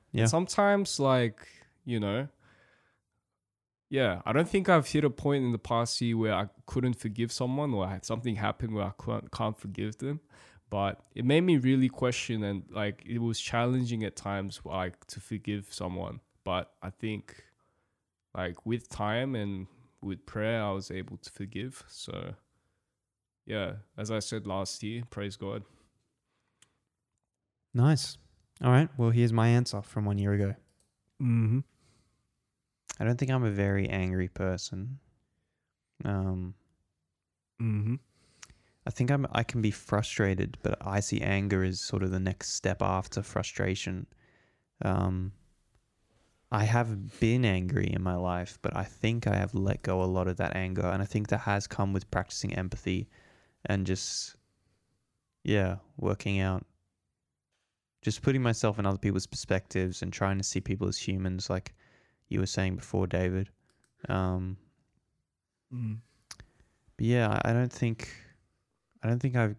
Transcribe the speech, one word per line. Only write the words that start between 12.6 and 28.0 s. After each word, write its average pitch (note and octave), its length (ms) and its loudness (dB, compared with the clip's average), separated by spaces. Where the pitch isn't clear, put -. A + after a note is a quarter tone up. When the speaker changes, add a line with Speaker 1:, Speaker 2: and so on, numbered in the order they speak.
Speaker 2:
like, G#2 340 -4
it A#2 140 -6
was A#2 220 -2
challenging A#2+ 640 0
at G2+ 120 -6
times, G2 480 -6
like, F#2 440 -6
to - 120 -14
forgive G#2 540 -8
someone. F2+ 460 -8
But F#2 280 -4
I F#2 80 -10
think, - 520 -8
like, F2+ 320 -6
with A#2+ 200 -2
time A#2 460 -2
and G2+ 320 -4
with F#2+ 280 -8
prayer, A2 360 -2
I G#2 60 0
was G2 220 -4
able F#2 260 -8
to - 140 -18
forgive. G#2 560 -10
So, - 480 -10
yeah, G#2 300 -4
as G#2+ 140 -6
I A2 80 -2
said G#2+ 260 -6
last G2 380 -4
year, A2+ 260 -6
praise G2+ 280 -6
God. G2+ 260 -6
Speaker 1:
Nice. C3+ 440 4